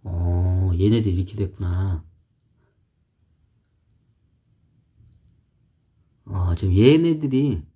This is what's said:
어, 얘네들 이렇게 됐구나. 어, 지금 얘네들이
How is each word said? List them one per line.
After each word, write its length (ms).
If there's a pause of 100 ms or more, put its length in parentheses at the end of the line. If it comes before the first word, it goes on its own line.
어, 680
얘네들 400
이렇게 240
됐구나. 680 (4000)
어, 300
지금 200
얘네들이 880 (100)